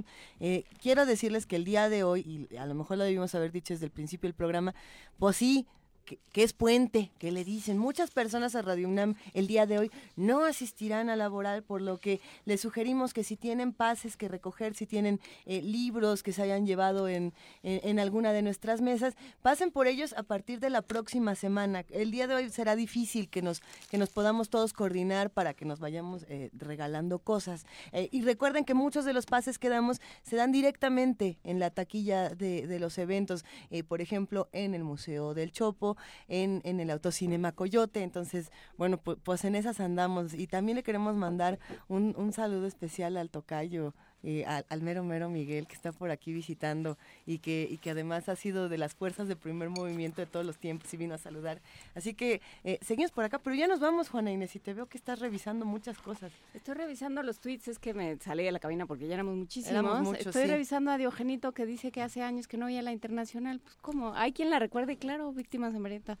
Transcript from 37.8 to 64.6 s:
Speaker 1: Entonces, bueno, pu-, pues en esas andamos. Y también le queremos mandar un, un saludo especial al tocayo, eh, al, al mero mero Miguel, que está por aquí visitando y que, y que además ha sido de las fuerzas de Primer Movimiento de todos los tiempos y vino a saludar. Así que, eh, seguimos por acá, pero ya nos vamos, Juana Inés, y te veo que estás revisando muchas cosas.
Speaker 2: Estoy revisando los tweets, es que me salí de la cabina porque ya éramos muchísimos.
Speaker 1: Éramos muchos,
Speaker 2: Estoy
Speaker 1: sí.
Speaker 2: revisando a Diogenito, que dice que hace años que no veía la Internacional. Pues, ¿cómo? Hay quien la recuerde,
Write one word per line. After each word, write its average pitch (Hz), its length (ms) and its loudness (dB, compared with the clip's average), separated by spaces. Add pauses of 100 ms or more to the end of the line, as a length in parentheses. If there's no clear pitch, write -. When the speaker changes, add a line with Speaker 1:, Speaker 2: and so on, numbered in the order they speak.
Speaker 1:
Entonces, 175 480 -6 (260)
bueno, 175 240 2
pu-, - 220 -4
pues 180 220 0
en 202 100 2
esas 214 240 -2
andamos. 180 540 0
Y 180 120 -6
también 208 300 0
le 247 80 -2
queremos 208 320 0
mandar 180 420 0 (300)
un, 202 300 2
un 208 160 0
saludo 196 340 -2
especial 175 480 -4
al 170 140 -4
tocayo, 156 640 -4 (340)
eh, 156 180 -2
al, 143 240 -4
al 160 120 -6
mero 175 220 -2
mero 170 260 -2
Miguel, 151 380 -4
que - 80 -18
está 170 160 -8
por 175 180 -6
aquí 160 240 -6
visitando 156 640 -4 (300)
y 165 100 -2
que, 160 320 -2
y 160 80 -6
que 165 140 -6
además 165 360 -4
ha 190 80 -2
sido 185 340 -2
de 165 100 -2
las 151 160 -4
fuerzas 190 320 -4
de 190 80 -4
Primer 165 340 -6
Movimiento 175 500 -4
de 175 60 -4
todos 170 180 -4
los 165 140 -6
tiempos 160 360 -8
y 170 40 -8
vino 165 160 -6
a 156 60 -8
saludar. 160 420 -10 (320)
Así 208 220 -8
que, 240 260 0 (220)
eh, 190 180 -2
seguimos 277 300 0
por 226 120 -2
acá, 214 140 -2
pero 262 180 -4
ya 311 120 2
nos 370 120 4
vamos, 320 300 2
Juana 214 220 -2
Inés, 190 240 -4
y 196 40 -14
te 202 140 -8
veo 233 140 -8
que - 100 -14
estás 247 220 -6
revisando 220 440 -4
muchas 214 360 -6
cosas. 190 320 -12 (240)
Speaker 2:
Estoy 269 180 -10
revisando 277 480 -6
los 247 180 -4
tweets, 247 280 -8
es 233 100 -8
que 220 160 -6
me 170 240 -4
salí 170 260 -4
de 185 80 0
la 175 80 -2
cabina 165 280 -4
porque 147 200 -8
ya 170 60 -4
éramos 190 220 -2
muchísimos. 185 360 -6
Speaker 1:
Éramos 208 300 2
muchos, 196 240 -2
Speaker 2:
Estoy 196 160 2
Speaker 1:
sí. 277 80 4
Speaker 2:
revisando 285 400 2
a 277 80 2
Diogenito, 254 540 -2
que 233 160 -4
dice 240 240 -6
que 247 100 -6
hace 240 220 -6
años 240 240 -4
que 233 100 -8
no 240 80 -2
veía 247 160 -4
la 240 100 -4
Internacional. 233 680 -4
Pues, - 200 -20
¿cómo? 254 360 -4
Hay 247 180 2
quien 320 160 0
la 320 80 4
recuerde, 247 400 0